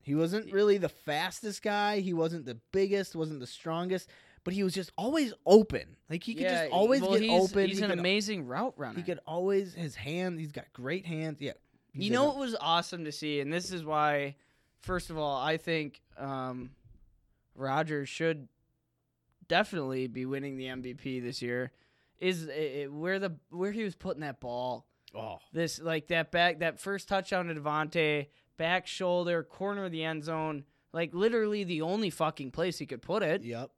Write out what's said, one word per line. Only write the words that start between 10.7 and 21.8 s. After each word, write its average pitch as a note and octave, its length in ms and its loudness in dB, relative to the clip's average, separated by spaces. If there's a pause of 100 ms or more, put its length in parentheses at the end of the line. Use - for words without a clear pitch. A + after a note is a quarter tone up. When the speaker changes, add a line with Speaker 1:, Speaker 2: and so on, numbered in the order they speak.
Speaker 1:
great D#3+ 320 -6
hands. D#3+ 340 -4
Yeah. C#3 120 -6 (420)
He's C#3 100 -4
Speaker 2:
You G3 60 0
Speaker 1:
in A3+ 40 4
Speaker 2:
know B3+ 120 6
Speaker 1:
a - 20 4
Speaker 2:
what C4+ 100 0
was B3+ 240 -4
awesome E3+ 440 0
to D3+ 60 -6
see, D3 280 -2
and C#3 120 -2
this F3+ 200 -2
is F3 120 -6
why, D3+ 520 2 (460)
first F3+ 280 -4
of E3 80 -6
all, D3 240 0
I D#3 160 2
think, D#3 420 -2 (160)
um, B2+ 540 -6 (840)
Rodgers C#3+ 520 -2
should D#3+ 400 -2 (1000)
definitely C#3+ 600 0
be B2+ 180 -6
winning C3+ 320 -4
the C3 100 -6
M B2+ 140 -8
V B2 120 -8
P C3 260 -6
this A#2+ 220 -6
year, B2 300 -2 (480)